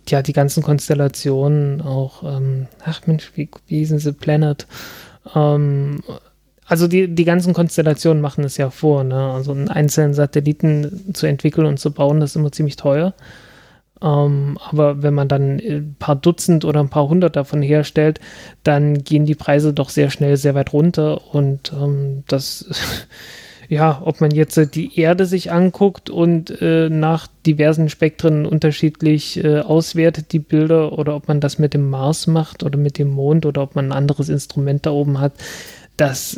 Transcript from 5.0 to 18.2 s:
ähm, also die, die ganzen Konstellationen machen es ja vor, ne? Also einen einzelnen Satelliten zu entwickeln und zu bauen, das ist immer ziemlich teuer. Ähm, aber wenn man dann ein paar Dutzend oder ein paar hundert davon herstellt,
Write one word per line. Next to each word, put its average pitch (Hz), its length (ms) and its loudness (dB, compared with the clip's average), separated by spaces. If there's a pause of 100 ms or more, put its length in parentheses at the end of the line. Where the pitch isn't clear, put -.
ähm, 147 640 0 (640)
also 170 220 2
die, 180 260 2
die 165 120 2
ganzen 175 280 2
Konstellationen 160 680 2
machen 147 240 -4
es 135 120 -6
ja 135 120 -2
vor, 143 340 0
ne? 131 280 -2
Also 135 200 -6
einen 139 160 -4
einzelnen 151 460 0
Satelliten 147 1000 0
zu - 140 -4
entwickeln 151 400 0
und 143 120 -2
zu 147 120 -4
bauen, 147 300 2
das 143 100 -2
ist - 60 -8
immer 151 160 0
ziemlich 147 240 -4
teuer. 151 360 0 (880)
Ähm, 143 560 0 (120)
aber 147 340 0
wenn 147 100 2
man 139 140 0
dann 139 320 0
ein 151 400 -6
paar 147 160 0
Dutzend 170 500 2
oder 151 140 2
ein 143 100 0
paar 147 200 0
hundert 170 260 2
davon 147 260 -2
herstellt, 151 580 2 (440)